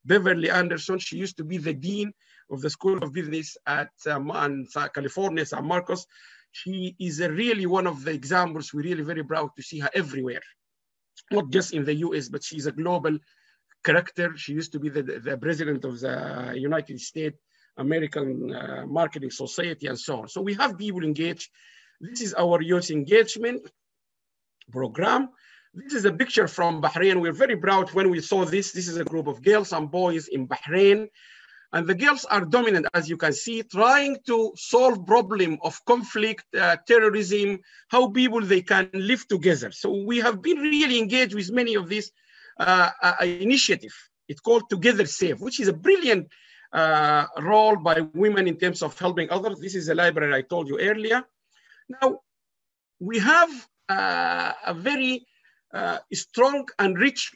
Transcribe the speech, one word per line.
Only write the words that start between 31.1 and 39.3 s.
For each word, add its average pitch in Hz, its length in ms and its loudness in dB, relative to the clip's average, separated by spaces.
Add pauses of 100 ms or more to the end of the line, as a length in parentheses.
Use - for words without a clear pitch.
And 165 140 -2
the 170 80 2
girls 269 320 2
are 202 180 0
dominant, 196 500 2
as 160 140 0
you 165 80 -4
can 160 160 0
see, 226 300 -6
trying 254 640 2
to 226 300 0
solve 233 480 4
problem 190 580 2
of - 220 -4
conflict, 220 600 0 (100)
uh, 175 220 4 (100)
terrorism, 208 720 4 (300)
how 254 200 4
people, 233 320 2
they 190 220 4
can 190 300 2
live 202 340 -2
together. 151 460 2